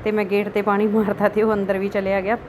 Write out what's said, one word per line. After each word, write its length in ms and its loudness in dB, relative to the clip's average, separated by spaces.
ਤੇ 60 0
ਮੈਂ 140 0
ਗੇਟ 240 0
'ਤੇ 140 -2
ਪਾਣੀ 240 2
ਮਾਰਤਾ 420 2
ਤੇ 140 2
ਉਹ 100 2
ਅੰਦਰ 260 0
ਵੀ 100 -2
ਚਲਿਆ 320 -2
ਗਿਆ। 160 -2